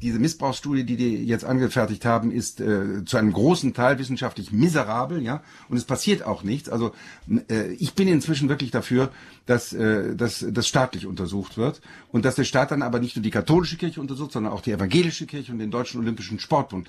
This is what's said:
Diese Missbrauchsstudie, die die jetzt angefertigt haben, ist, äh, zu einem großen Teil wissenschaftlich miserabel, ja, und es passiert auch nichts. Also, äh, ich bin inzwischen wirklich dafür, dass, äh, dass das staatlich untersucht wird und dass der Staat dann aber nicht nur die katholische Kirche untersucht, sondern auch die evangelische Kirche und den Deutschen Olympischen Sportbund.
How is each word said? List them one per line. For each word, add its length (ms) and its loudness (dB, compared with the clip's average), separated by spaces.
Diese 180 0
Missbrauchsstudie, 640 0
die 120 -2
die 280 0
jetzt 200 0
angefertigt 600 0
haben, 260 2
ist, 300 -4
äh, 440 0
zu 120 0
einem 160 4
großen 420 4
Teil 240 4
wissenschaftlich 540 -6
miserabel, 680 2
ja, 220 -4
und 80 -2
es 80 -2
passiert 400 0
auch 200 -4
nichts. 240 -4
Also, 240 -2
äh, 240 -2
ich 220 -4
bin 120 4
inzwischen 420 2
wirklich 220 -2
dafür, 400 2
dass, 260 0
äh, 420 0
dass 340 -2
das 200 0
staatlich 380 0
untersucht 520 -6
wird 220 -2
und 120 2
dass 120 0
der 80 2
Staat 260 2
dann 120 0
aber 180 0
nicht 160 -4
nur 80 -2
die 60 0
katholische 460 2
Kirche 240 -6
untersucht, 300 -8
sondern 220 -4
auch 80 -6
die 100 -4
evangelische 560 2
Kirche 240 -10
und 80 -6
den 140 -6
Deutschen 280 -4
Olympischen 380 -4
Sportbund. 500 -2